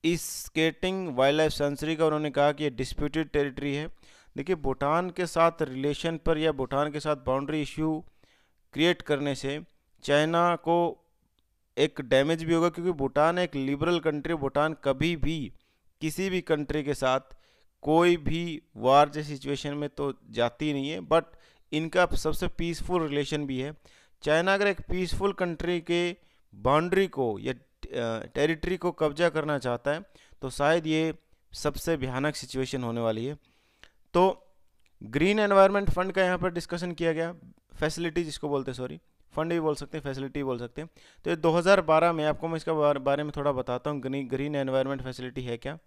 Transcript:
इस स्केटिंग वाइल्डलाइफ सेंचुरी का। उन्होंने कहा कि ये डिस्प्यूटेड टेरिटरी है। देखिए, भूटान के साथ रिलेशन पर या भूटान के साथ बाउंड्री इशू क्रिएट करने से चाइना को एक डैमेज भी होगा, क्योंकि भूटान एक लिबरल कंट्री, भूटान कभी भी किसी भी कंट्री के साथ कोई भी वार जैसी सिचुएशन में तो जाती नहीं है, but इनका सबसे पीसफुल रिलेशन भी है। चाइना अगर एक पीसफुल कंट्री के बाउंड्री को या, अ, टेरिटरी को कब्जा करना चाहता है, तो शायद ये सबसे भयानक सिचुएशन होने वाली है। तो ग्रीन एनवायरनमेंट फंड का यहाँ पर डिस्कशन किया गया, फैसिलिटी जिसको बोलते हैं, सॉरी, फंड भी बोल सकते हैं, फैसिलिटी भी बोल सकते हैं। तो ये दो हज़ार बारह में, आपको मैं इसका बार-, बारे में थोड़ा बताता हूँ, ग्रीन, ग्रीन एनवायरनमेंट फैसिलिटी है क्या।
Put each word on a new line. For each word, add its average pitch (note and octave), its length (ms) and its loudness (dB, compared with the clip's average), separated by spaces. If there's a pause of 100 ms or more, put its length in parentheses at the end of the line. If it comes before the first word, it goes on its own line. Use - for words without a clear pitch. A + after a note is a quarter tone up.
इस E3 180 2
स्केटिंग E3 920 -2
वाइल्डलाइफ C#3+ 360 4
सेंचुरी D3 440 -2
का। D#3 100 2
उन्होंने D3+ 260 0
कहा D3 200 4
कि D3 120 -4
ये D3 60 0
डिस्प्यूटेड C#3+ 600 -4
टेरिटरी C#3+ 460 -2
है। D3+ 120 -6 (500)
देखिए, F3+ 180 -2
भूटान D3 540 0
के F3 160 -4
साथ E3 260 4 (100)
रिलेशन C#3+ 560 -2
पर D#3+ 200 0
या D#3 140 2
भूटान C#3 400 -2
के D3 80 -6
साथ D3+ 160 -2
बाउंड्री C#3 460 -2
इशू D#3 440 -4 (680)
क्रिएट E3+ 280 2
करने C#3+ 340 -2
से C#3+ 280 -8 (400)
चाइना E3 520 4
को E3+ 500 0 (720)
एक D3 240 0
डैमेज C#3 420 2
भी E3 100 2
होगा, E3 160 4
क्योंकि E3+ 220 -2
भूटान D3+ 480 2
एक F3 160 -2
लिबरल C#3+ 440 0
कंट्री, D#3 340 -2
भूटान D3 500 0
कभी D3+ 320 0
भी D3+ 380 -4 (480)
किसी F3+ 280 -4
भी F#3 120 0
कंट्री D3 420 -2
के C#3+ 100 -4
साथ C3 260 0 (640)
कोई E3+ 360 4
भी D#3+ 440 -4 (160)
वार C#3 320 6
जैसी D3 240 -8
सिचुएशन C#3 400 -6
में D3 160 -6
तो C#3 240 -6 (160)
जाती A#2+ 440 -2
नहीं C#3 160 -4
है, F3 100 -6
but D#3+ 240 2 (500)
इनका E3 320 2
सबसे D#3+ 420 0
पीसफुल E3+ 600 -2
रिलेशन C#3+ 380 -2
भी C3 140 -4
है। D3 180 -8 (440)
चाइना E3+ 320 2
अगर G3+ 140 2
एक G3 140 -2
पीसफुल F#3 520 -2
कंट्री F3 480 -2
के F3 340 -2 (400)
बाउंड्री E3 520 2
को A#2 320 -2
या, B2 140 -4
अ, - 720 -8
टेरिटरी D#3+ 520 0
को F3 140 -2
कब्जा D#3 380 0
करना D3+ 280 -2
चाहता B2+ 340 -2
है, E3+ 140 -6 (360)
तो C3+ 80 -6
शायद D#3 380 2
ये D#3 260 0 (400)
सबसे D#3 440 -2
भयानक C3 380 -2
सिचुएशन C3 480 -4
होने A#2 180 -2
वाली A2+ 240 0
है। D3 100 -6 (800)
तो F3+ 340 2 (560)
ग्रीन D#3+ 360 2
एनवायरनमेंट G3+ 500 6
फंड F#3 220 0
का F#3+ 120 2
यहाँ F3+ 140 2
पर F3+ 140 -2
डिस्कशन F3 400 -6
किया E3 220 -2
गया, E3 220 -4 (400)
फैसिलिटी E3 480 -2
जिसको D3+ 260 -6
बोलते C3+ 220 -2
हैं, A#2 40 -10
सॉरी, B2+ 240 -8 (360)
फंड E3 180 -2
भी E3+ 60 0
बोल D#3 160 0
सकते D3+ 220 -10
हैं, C#3+ 60 -10
फैसिलिटी C3+ 360 -6
भी C#3+ 40 -4
बोल B2+ 160 -2
सकते A#2+ 220 -10
हैं। E3 80 -14 (340)
तो E3 60 -4
ये E3+ 60 2
दो D#3+ 160 4
हज़ार F3+ 300 6
बारह D#3+ 320 6
में, D#3 120 0
आपको D3+ 220 -2
मैं E3 80 -2
इसका D#3+ 180 -2
बार-, D3 260 4
बारे C#3 240 0
में D3+ 140 -6
थोड़ा C#3+ 140 0
बताता B2+ 380 -4
हूँ, D3 100 -4
ग्रीन, C3 280 -6
ग्रीन C#3 280 -4
एनवायरनमेंट C3+ 460 0
फैसिलिटी B2+ 400 -10
है A#2+ 160 -6
क्या। D3 300 -10